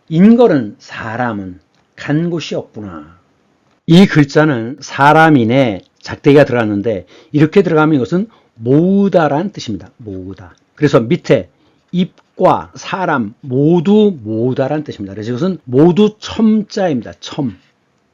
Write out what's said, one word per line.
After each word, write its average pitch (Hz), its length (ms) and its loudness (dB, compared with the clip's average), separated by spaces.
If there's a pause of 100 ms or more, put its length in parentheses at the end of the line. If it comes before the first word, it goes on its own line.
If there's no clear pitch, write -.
인걸은 175 720 4
사람은 110 800 -8 (360)
간 160 340 -4
곳이 165 240 -8
없구나. 87 640 -14 (680)
이 175 200 6
글자는 143 760 0
사람인에 135 1000 2 (180)
작대기가 139 440 2
들어갔는데, 107 640 -2 (240)
이렇게 156 320 2
들어가면 156 340 2
이것은 175 320 -2 (260)
모으다라는 160 1000 0
뜻입니다. 92 440 -12
모으다. 95 580 -16 (200)
그래서 143 260 2
밑에 123 500 -2 (420)
잎과 170 840 -2
사람 147 640 -4
모두 170 800 2
모으다라는 131 640 -4
뜻입니다. 98 300 -14
그래서 107 160 -10
이것은 123 340 -4
모두 170 560 2
첨자입니다. 196 1000 -2
첨. 120 380 -8 (580)